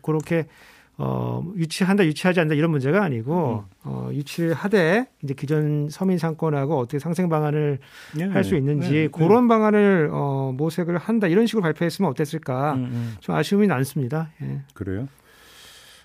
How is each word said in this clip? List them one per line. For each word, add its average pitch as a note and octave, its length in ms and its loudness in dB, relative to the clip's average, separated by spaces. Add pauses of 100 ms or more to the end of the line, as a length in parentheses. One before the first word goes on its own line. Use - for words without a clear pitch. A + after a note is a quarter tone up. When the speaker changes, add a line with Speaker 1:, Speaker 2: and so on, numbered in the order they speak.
Speaker 1:
그렇게, D#3 460 -2 (480)
어, B2+ 480 -4 (100)
유치한다, F#3 500 2
유치하지 E3+ 360 2
않는다 D#3 160 2
이런 D#3+ 160 2
문제가 D3 320 2
아니고, B2+ 600 -2
Speaker 2:
음. F#2+ 100 -20 (100)
Speaker 1:
어, B2+ 280 -8
유치를 D3+ 420 -4
하되 G3+ 520 2 (160)
이제 C#3 120 -4
기존 D3 540 0
서민 F#3 300 0
상권하고 D#3 580 -2
어떻게 B2+ 220 -2
상생 E3+ 300 -2
방안을 D3+ 500 0 (400)
Speaker 2:
예. E3 60 -4
Speaker 1:
할 F#3+ 180 0
수 G2+ 140 0
있는지 C#3 340 0
Speaker 2:
네, D3+ 120 4
네. D3+ 60 2
Speaker 1:
그런 G3+ 380 4
방안을, G#3 640 4
어, C#3 480 -2
모색을 E3 400 -2
한다 G#3+ 300 0
이런 G3+ 180 4
식으로 G#3+ 160 0
발표했으면 E3+ 480 0
어땠을까? C#3+ 640 -2
Speaker 2:
음, B2+ 120 -2
음. A#2+ 340 -6
Speaker 1:
좀 E3 160 -4
아쉬움이 G3+ 320 2
남습니다. D3 640 -2 (100)
예. C#3 200 -8 (120)
Speaker 2:
그래요? F#2+ 320 -6 (1000)